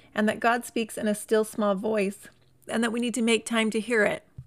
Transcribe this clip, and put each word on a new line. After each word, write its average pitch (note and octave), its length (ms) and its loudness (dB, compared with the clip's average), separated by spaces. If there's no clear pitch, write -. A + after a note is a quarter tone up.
and G#3+ 120 2
that G#3+ 120 0
God A#3+ 260 0
speaks - 320 -4
in A3 100 -2
a G#3 80 2
still A3 280 2
small G#3 320 -2
voice, G#3 520 -2
and A3+ 160 -2
that A#3 80 0
we A#3 80 -2
need A#3+ 160 0
to B3+ 60 0
make A3+ 240 2
time A3 260 0
to A3 80 0
hear A3 240 2
it. - 200 0